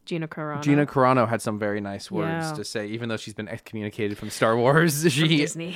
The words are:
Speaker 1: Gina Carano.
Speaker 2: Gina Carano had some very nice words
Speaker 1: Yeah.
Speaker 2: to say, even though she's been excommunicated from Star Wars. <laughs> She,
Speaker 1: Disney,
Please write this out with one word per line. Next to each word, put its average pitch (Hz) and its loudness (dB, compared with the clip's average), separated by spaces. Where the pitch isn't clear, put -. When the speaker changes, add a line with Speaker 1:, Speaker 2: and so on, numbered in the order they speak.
Speaker 1:
Gina 160 -6
Carano. 151 -8
Speaker 2:
Gina 143 4
Carano 127 4
had 113 -2
some 107 -4
very 104 -2
nice 101 -8
words 165 -2
Speaker 1:
Yeah. 156 -6
Speaker 2:
to 107 -10
say, 104 -6
even 113 -6
though 110 -2
she's 104 -12
been 107 -8
excommunicated 104 -6
from 107 -10
Star 113 2
Wars. 147 4
<laughs> 160 6
She, 156 4
Speaker 1:
Disney, 165 -2